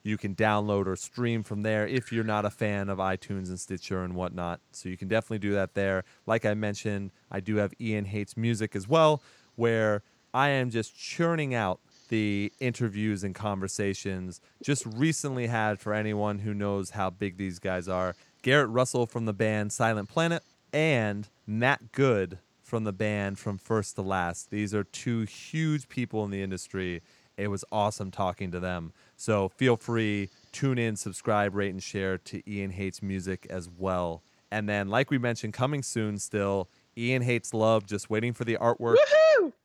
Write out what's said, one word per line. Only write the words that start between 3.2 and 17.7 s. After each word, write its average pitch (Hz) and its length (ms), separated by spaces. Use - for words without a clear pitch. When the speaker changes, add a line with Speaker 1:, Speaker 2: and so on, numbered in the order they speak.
Speaker 1:
and 90 140
Stitcher 92 420
and 90 140
whatnot. 87 420
So - 160
you 92 80
can 98 100
definitely 110 320
do 101 140
that 98 220
there. 95 280
Like 113 180
I 107 100
mentioned, 104 580
I 98 80
do 104 180
have 101 240
Ian 107 260
Hates 104 300
Music 113 380
as 98 140
well, 156 340
where 110 480
I 139 140
am 131 220
just 113 280
churning 165 560
out 101 240
the 104 500
interviews 107 640
and 95 140
conversations 98 1040
just 143 200
recently 127 640
had, 110 320
for 104 160
anyone 104 460
who 104 140
knows 101 360
how 95 200
big 92 260
these 92 240
guys 92 280